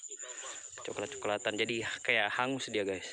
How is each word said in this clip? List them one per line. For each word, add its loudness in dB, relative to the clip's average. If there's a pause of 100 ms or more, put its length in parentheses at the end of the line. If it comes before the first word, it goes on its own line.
(800)
coklat-coklatan. 0
Jadi 2 (160)
kayak 4
hangus 2
dia, 4
guys. 0